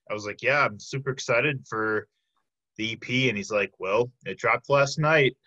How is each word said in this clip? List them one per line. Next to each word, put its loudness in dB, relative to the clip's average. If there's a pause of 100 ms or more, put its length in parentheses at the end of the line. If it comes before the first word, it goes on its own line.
I -6
was -8
like, -10
"Yeah, 2
I'm -4
super -8
excited -2
for -2 (720)
the -4
E -10
P," 0
and 0
he's -6
like, 0
"Well, 0 (120)
it -10
dropped 0
last 2
night," 4 (100)